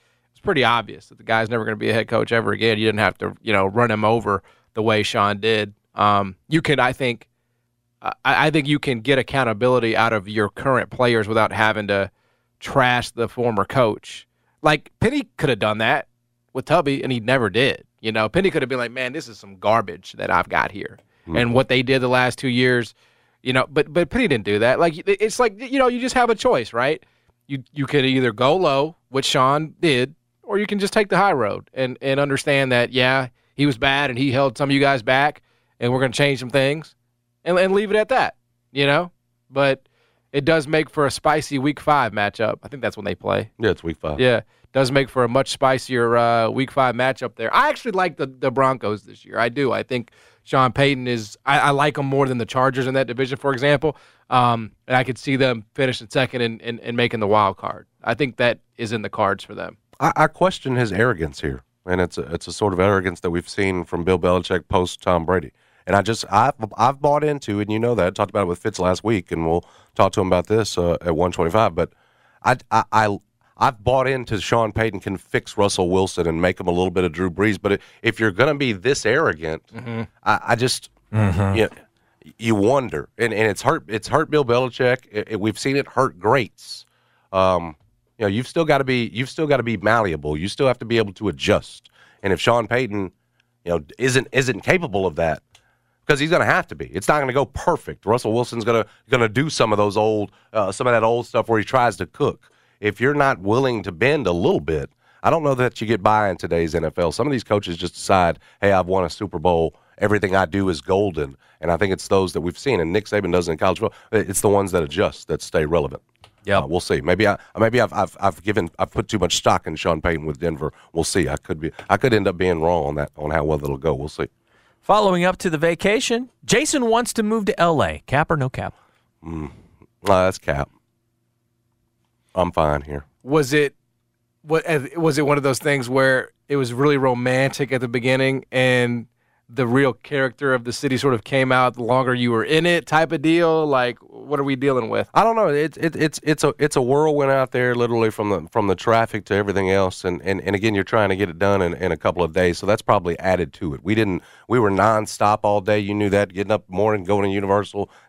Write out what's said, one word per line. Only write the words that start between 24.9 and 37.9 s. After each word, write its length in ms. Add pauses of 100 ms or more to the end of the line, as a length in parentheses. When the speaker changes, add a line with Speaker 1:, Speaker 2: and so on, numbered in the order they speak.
Speaker 1:
it, 120 (100)
it's 200
like, 200
you 180
know, 100
you 120
just 160
have 140
a 60
choice, 360
right? 320 (440)
You, 240
you 140
could 200
either 280
go 240
low, 380 (140)
which 160
Sean 540
did, 360 (280)
or 160
you 80
can 120
just 140
take 160
the 80
high 160
road 400
and, 280
and 180
understand 540
that, 180
yeah, 380 (260)
he 100
was 120
bad 320
and 100
he 120
held 260
some 120
of 40
you 80
guys 200
back, 400 (380)
and 140
we're 80
gonna 100
change 300
some 80
things 440 (520)
and, 120
and 160
leave 160
it 60